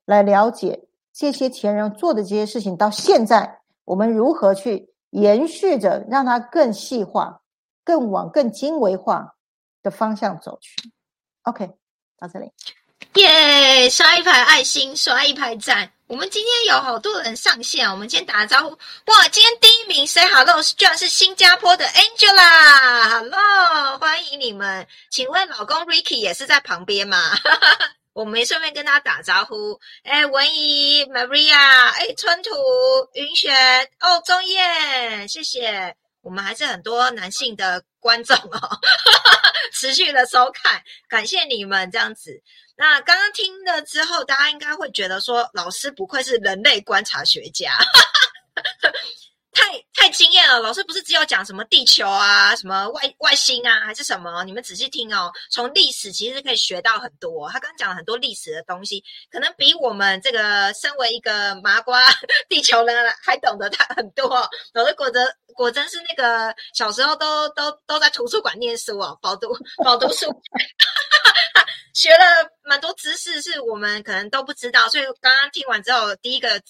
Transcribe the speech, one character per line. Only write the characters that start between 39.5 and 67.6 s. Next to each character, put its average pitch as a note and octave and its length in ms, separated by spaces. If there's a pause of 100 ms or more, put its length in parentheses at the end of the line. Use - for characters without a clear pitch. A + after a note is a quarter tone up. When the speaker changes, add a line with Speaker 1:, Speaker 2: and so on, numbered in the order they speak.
Speaker 2:
持 C4 220
续 F4 180
的 B3+ 140
收 B3+ 260
看， A#3 300 (260)
感 A3 180
谢 F4+ 180
你 A#3+ 200
们 F#3+ 260
这 A3+ 80
样 A3 160
子。 - 280 (340)
那 D4 240
刚 F4 160
刚 G4+ 160
听 F#4+ 320
了 E4+ 180
之 D4+ 220
后， E4+ 180
大 C4+ 140
家 D4 140
应 D4 80
该 D4+ 180
会 D#4 140
觉 G3 180
得 F#3+ 120
说， A#3+ 340
老 F3+ 160
师 C#4 200
不 F#3+ 160
愧 C4 160
是 C4 140
人 G3 260
类 G3+ 200
观 G3+ 220
察 C#3 200
学 - 260
家。 - 260 (800)
<laughs> - 960
太， G4 300 (120)
太 G4 160
惊 - 220
艳 F4+ 140
了， B3 140
老 A3 100
师 F#4+ 140
不 F4+ 80
是 F#4 100
只 - 120
有 D#4 100
讲 A#3+ 180
什 G3+ 140
么 G#3+ 80
地 - 220
球 G#3+ 200
啊， G3+ 480
什 G3+ 140
么 F#3+ 220
外， C#4 300
外 C#4+ 140
星 B3+ 320
啊， A3+ 140
还 G#3+ 140
是 C#4+ 100
什 G3 160
么， F3 240
你 F#3+ 80
们 A3+ 100
仔 F#3 140
细 A#3+ 140
听 A#3 240
哦， G3 180 (180)
从 B3 220
历 D4 180
史 G3+ 220
其 G#3+ 180
实 C4+ 120
可 C4+ 100
以 A3+ 40
学 F#3 260
到 A3 160
很 B3 140
多。 D#3 360
他 B3 100
刚 D4+ 200
讲 G#3 100
了 F#3 80
很 E3 80
多 A#3 140
历 B3 160
史 - 180
的 D#3+ 120
东 F#3 200
西， G3+ 180 (280)
可 A#3+ 100
能 D4+ 160
比 C#4+ 160
我 C#4 220
们 G3 260
这 C4 100
个 G#3 440
身 C#4+ 220
为 A#3 180
一 A#3+ 60
个 G#3 420
麻 G#3 180
瓜 B3 220 (260)
<laughs> C#5 220
地 D#4 100
球 A#3+ 240
人 A#3 260 (120)
还 - 160
懂 A3+ 180
得 G3+ 140
他 - 120 (120)
很 G3+ 160
多 C4+ 180
哦。 B3 180 (280)
老 A#3 100
师 D4 80
果 C#4 180
真， B3 160 (280)
果 A#3+ 160
真 C#4+ 180
是 - 80 (100)
那 E4 80
个 A3+ 400 (200)
小 G#3+ 180
时 A#3 100
候 D4+ 140
都， D4+ 380
都， D4 160 (160)